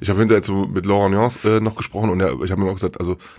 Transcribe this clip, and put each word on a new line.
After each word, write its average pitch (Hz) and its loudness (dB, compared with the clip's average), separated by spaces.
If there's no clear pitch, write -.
ich 92 -2
habe 98 2
hinterher 110 6
zu, 98 -2
mit 92 -2
Laurent 98 2
Nyons, 117 0
äh, 110 4
noch 110 -2
gesprochen 107 -4
und 92 0
er, 65 -2
ich 90 -4
habe 95 0
ihm 95 0
auch 95 -2
gesagt, 95 -6
also 87 -4